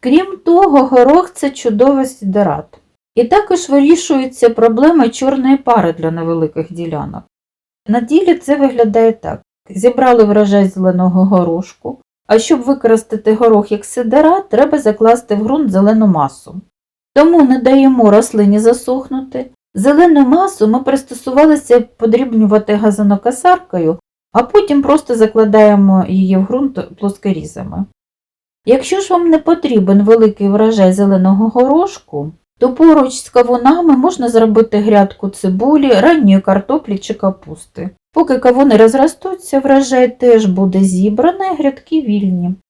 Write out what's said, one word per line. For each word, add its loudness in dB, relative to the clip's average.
Крім 0
того, 2
горох — 2
це -6
чудовий -2
сидират. -6
І 2
також -2
вирішується 0
проблема 2
чорної -2
пари -2
для -6
невеликих -6
ділянок. -12
На 0
ділі 0
це -2
виглядає 0
так. -10
Зібрали 2
врожай 2
зеленого 0
горошку, -4
а 2
щоб -2
використати -2
горох 0
як -8
сидират, -2
треба 0
закласти 0
в -4
ґрунт -2
зелену 2
масу. -4
Тому 4
не 2
даємо 2
рослині 2
засохнути. -4
Зелену 2
масу 0
ми 0
пристосувалися 0
подрібнювати -2
газонокосаркою, -2
а 0
потім 0
просто -2
закладаємо 2
її 0
в 0
ґрунт -6
плоскорізами. -8
Якщо -2
ж -6
вам 0
не 2
потрібен 0
великий 2
врожай 2
зеленого 0
горошку, -2
то 0
поруч 4
з -14
кавунами 2
можна -2
зробити 0
грядку 0
цибулі, 0
ранньої 2
картоплі -4
чи -10
капусти. -10
Поки 0
кавуни 2
розростуться, 0
врожай 0
теж 2
буде -2
зібраний, -2
грядки -4
вільні. -4